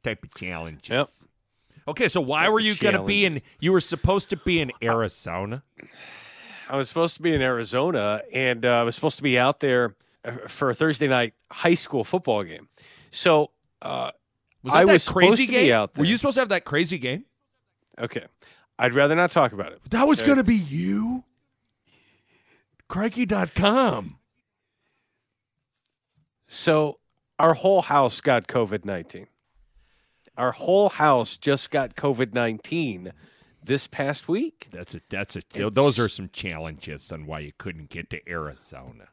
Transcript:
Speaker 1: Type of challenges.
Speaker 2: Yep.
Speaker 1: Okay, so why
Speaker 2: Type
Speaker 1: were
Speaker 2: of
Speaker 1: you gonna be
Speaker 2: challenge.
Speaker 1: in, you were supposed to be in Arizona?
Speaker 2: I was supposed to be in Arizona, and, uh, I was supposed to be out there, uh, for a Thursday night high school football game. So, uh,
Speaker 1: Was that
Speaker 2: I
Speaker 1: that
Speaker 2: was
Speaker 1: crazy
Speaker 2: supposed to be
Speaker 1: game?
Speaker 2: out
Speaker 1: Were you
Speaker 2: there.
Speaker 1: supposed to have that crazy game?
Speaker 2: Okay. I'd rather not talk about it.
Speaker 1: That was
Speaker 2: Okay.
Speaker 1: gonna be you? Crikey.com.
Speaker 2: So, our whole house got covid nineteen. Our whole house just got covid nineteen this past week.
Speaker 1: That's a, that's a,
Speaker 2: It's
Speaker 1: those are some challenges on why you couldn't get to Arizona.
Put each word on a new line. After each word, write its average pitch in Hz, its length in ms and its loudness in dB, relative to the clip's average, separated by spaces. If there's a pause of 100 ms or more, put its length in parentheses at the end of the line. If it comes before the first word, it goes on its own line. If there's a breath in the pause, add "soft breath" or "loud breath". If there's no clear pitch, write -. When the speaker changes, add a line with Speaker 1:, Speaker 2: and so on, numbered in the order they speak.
Speaker 1:
Type 110 200 -6
of - 100 -20
challenges. 82 560 -12
Speaker 2:
Yep. 131 180 0 (800 soft breath)
Speaker 1:
Okay, 175 200 -2
so 180 120 0
why 147 240 -2
Speaker 2:
Type 208 80 4
Speaker 1:
were 220 80 2
Speaker 2:
of 214 60 0
Speaker 1:
you 214 80 0
gonna 196 280 2
be 202 200 0
Speaker 2:
challenge. 170 160 0
Speaker 1:
in, - 40 -8 (180 soft breath)
you 170 120 2
were 180 80 4
supposed 185 500 -2
to 196 60 -2
be 170 240 0
in 131 120 -4 (100)
Arizona? 110 800 -4 (1040 loud breath)
Speaker 2:
I 135 80 -4
was 139 140 -2
supposed 165 260 -2
to 156 60 -16
be 165 120 2
in 139 60 2
Arizona, 120 800 0 (140)
and, 123 320 0
uh, 120 140 4
I - 20 2
was 117 120 0
supposed - 220 -2
to - 60 -12
be 127 160 2
out 131 220 2
there, 123 360 0 (260)
uh, 120 100 -8 (160)
for - 200 -4
a 117 60 0
Thursday 156 340 0
night 120 240 2 (180)
high 175 240 2
school 131 300 -4
football 120 380 -2
game. 80 260 -14 (420 soft breath)
So, 151 420 2 (280)
uh, 131 300 -8 (520)
Speaker 1:
Was 135 120 -2
that 156 60 8
Speaker 2:
I 180 40 8
Speaker 1:
that 202 80 8
Speaker 2:
was 170 160 4
Speaker 1:
crazy 185 220 6
Speaker 2:
supposed 233 100 4
to 254 60 2
be 247 60 -4
Speaker 1:
game? 139 220 6
Speaker 2:
out 107 220 0
Speaker 1:
Were 147 80 2
you 175 60 2
Speaker 2:
there. 240 80 2
Speaker 1:
supposed 277 160 0
to 262 80 2
have 220 80 -2
that 180 160 0
crazy 160 320 -2
game? 131 260 -6 (760)
Speaker 2:
Okay. - 280 -8 (520 soft breath)
I'd 123 140 2
rather 143 220 4
not 175 160 2
talk 127 220 2
about 95 200 -10
it. - 80 -20 (100)
Speaker 1:
That 240 160 4
was 294 140 4
Speaker 2:
Okay. 254 80 2
Speaker 1:
gonna 269 160 4
be 226 120 4
you? 196 680 -4 (1600)
Crikey.com. 196 1300 0 (2250)
Speaker 2:
So, 151 520 0 (400)
our 160 160 6
whole 190 280 2
house 139 380 2
got 123 260 2
covid 104 380 -2
nineteen. 95 440 -10 (1120)
Our 123 140 0
whole 190 360 2
house 135 480 2
just - 340 -2
got 135 260 -4
covid 127 360 -2
nineteen 113 800 -4 (500 soft breath)
this 139 240 -4
past 143 420 -6
week. 240 440 -4
Speaker 1:
That's 90 220 -16
a, 82 60 -14 (100)
that's 98 260 -8
a, 95 40 -8 (140)
Speaker 2:
It's 104 200 -4
Speaker 1:
those 135 240 4
are 113 100 0
some 95 240 -10
challenges 80 800 -12
on 78 140 -12
why 78 140 -10
you 73 180 -14
couldn't 80 320 -14
get 85 200 -12
to - 180 -14
Arizona. 85 840 -12